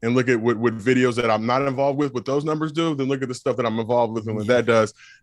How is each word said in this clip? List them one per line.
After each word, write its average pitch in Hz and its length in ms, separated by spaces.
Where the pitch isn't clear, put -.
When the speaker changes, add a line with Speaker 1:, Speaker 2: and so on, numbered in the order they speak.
Speaker 1:
and 120 120
look 127 120
at 123 120
what, 117 180
what 113 200
videos 127 380
that 117 160
I'm 107 140
not 127 160
involved 139 360
with, 143 160
what 123 120
those 143 180
numbers 156 300
do, 165 200
then 135 140
look 135 160
at 123 60
the 127 40
stuff 123 220
that 120 100
I'm 113 140
involved 117 340
with 110 140
and 110 80
what 107 100
Speaker 2:
Yeah. 123 100
Speaker 1:
that 120 100
does. 110 280